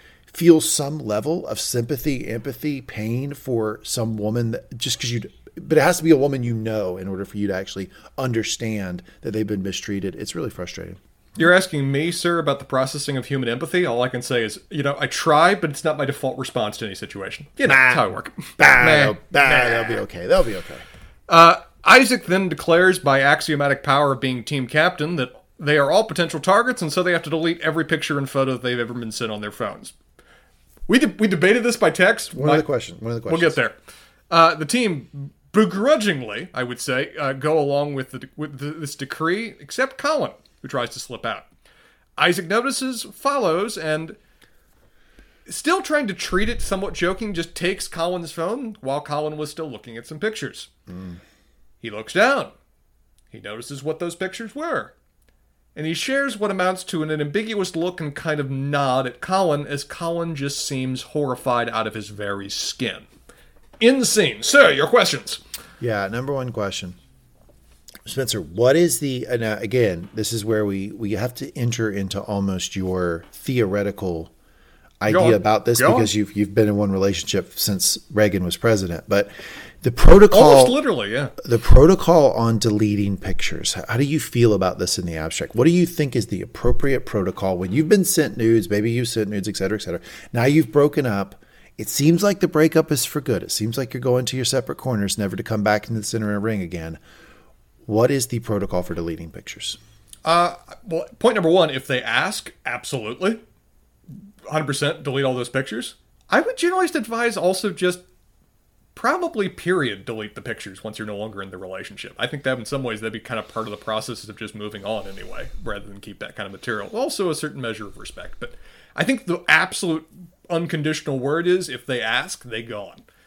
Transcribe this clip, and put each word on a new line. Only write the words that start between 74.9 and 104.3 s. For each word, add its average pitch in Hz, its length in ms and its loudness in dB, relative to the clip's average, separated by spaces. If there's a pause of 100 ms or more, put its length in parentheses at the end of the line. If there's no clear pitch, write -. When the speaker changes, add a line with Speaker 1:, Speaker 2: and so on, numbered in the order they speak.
Speaker 2:
Go 104 60 -2
Speaker 1:
idea 170 160 4
Speaker 2:
on. 117 120 6
Speaker 1:
about 104 320 2
this 120 140 2
Speaker 2:
Go 143 80 6
on. 208 100 6
Speaker 1:
because 107 160 2
you've, 104 200 0
you've 101 200 0
been 107 140 4
in 104 80 2
one 104 140 2
relationship 95 680 -2
since - 400 -2 (120)
Reagan 101 340 2
was 87 120 -4
president, 95 520 0
but 101 200 2 (540)
the 123 100 0
protocol, 196 500 12
Speaker 2:
Almost 247 280 12
literally, 190 420 0
yeah. 131 180 -2 (140)
Speaker 1:
the 117 140 2
protocol 160 760 8
on 113 260 2
deleting 104 600 2
pictures. - 560 -2
How, - 140 -10
how 110 100 -2
do 143 60 2
you 143 160 0
feel 117 340 4
about 92 240 0
this - 200 -2
in 87 60 -6
the 85 120 -6
abstract? 78 380 -6
What 120 120 4
do 165 40 6
you 175 140 4
think 151 320 -4
is 107 120 -2
the 92 120 -6
appropriate - 640 2
protocol 95 540 -2
when 92 140 -4
you've 151 180 0
been 196 160 6
sent - 320 0
nudes, 110 320 2
maybe 107 200 0
you've 120 180 -2
sent 107 200 -2
nudes, 101 200 -6
et 98 100 -6
cetera, 95 180 -2
et 98 60 -6
cetera. - 180 -8 (320)
Now 120 120 0
you've 147 280 4
broken 147 320 4
up. 98 380 -4 (340)
It 104 140 -10
seems 165 320 2
like 202 180 2
the 175 80 2
breakup 160 420 2
is 143 140 -2
for - 160 -6
good. 110 220 -2
It - 80 -10
seems 110 260 -4
like 127 160 -6
you're 127 80 -8
going 127 260 0
to 127 100 -6
your 123 100 -2
separate 127 320 -2
corners, 104 400 -2
never 98 180 -2
to 101 60 -6
come 107 200 -4
back 104 260 0
into 113 120 -4
the 104 60 -10
center 110 220 -4
of 104 60 -2
the 104 60 -4
ring 104 220 -4
again. 82 360 -8 (840)
What 113 260 2
is 135 180 -2
the 117 120 -4
protocol 92 420 -2
for 85 120 -6
deleting 82 360 -8
pictures? - 460 -14 (480)
Speaker 2:
Uh, 170 320 0 (280)
well, 165 200 -6 (160)
point 233 140 4
number 170 160 2
one, 170 200 4
if 131 160 -8
they 127 160 -2
ask, 131 500 -4 (120)
absolutely. 127 760 -4 (1080)